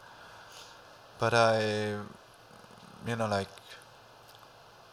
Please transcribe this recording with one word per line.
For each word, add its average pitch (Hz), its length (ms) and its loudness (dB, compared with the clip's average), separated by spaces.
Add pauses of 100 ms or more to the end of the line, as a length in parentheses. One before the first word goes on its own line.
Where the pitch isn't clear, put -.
(1200)
But 113 140 2
I, 107 640 4 (1080)
you 117 100 -2
know, 113 120 0
like, 98 200 0 (1400)